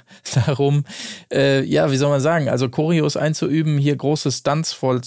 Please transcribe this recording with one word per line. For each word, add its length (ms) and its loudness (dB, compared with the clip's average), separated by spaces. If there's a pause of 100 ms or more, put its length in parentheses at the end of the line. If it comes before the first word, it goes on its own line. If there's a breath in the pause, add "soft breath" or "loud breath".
(460 loud breath)
darum, 380 0 (480 loud breath)
äh, 320 2
ja, 260 2
wie 60 0
soll 140 2
man 100 2
sagen, 300 0
also 180 0
Choreos 480 0
einzuüben, 600 0
hier 180 2
große 340 -2
Stunts 440 -2
voll, 320 -2